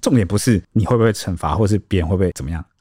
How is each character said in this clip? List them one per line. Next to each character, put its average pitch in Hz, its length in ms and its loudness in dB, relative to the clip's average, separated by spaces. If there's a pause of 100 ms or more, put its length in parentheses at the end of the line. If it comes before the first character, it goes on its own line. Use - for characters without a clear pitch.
重 196 120 2
点 104 140 4
不 101 100 -2
是 107 240 2 (100)
你 107 140 0
会 127 100 0
不 113 60 2
会 113 100 4
惩 98 240 -6
罚， 147 200 -4
或 107 100 2
是 101 220 2
别 95 120 0
人 78 80 -2
会 92 80 0
不 92 60 0
会 90 120 0
怎 - 120 -10
么 71 60 -8
样， 82 120 -8 (180)